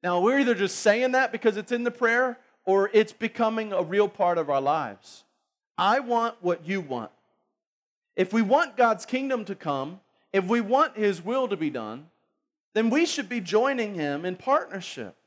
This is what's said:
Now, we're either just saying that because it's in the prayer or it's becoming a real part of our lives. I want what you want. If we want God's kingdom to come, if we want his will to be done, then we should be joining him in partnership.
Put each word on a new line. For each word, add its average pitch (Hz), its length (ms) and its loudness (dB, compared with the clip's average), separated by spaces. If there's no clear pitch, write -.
Now, 175 180 2
we're 240 180 4
either 240 160 4
just 190 240 -2
saying 240 340 4
that 262 200 2
because 226 240 0
it's 214 160 -6
in 240 100 -2
the 240 80 -2
prayer 240 480 0
or 196 280 2
it's 214 200 4
becoming 220 600 -2
a 180 100 0
real 196 260 0
part 175 300 0
of 151 100 -4
our 139 120 2
lives. 135 640 -4
I 202 220 2
want 233 420 -2
what 175 240 -2
you 190 160 -2
want. 127 300 -8
If 185 180 0
we 226 100 2
want 254 340 2
God's 226 280 2
kingdom 254 420 -4
to 190 100 -8
come, 151 440 -6
if 190 120 2
we 233 160 2
want 254 360 2
his 202 260 0
will 247 260 -2
to 196 80 -4
be 151 140 -2
done, 120 400 -10
then 220 160 2
we 311 160 2
should 254 220 -4
be 240 120 -4
joining 214 540 0
him 151 300 -4
in 185 120 -6
partnership. 190 800 -4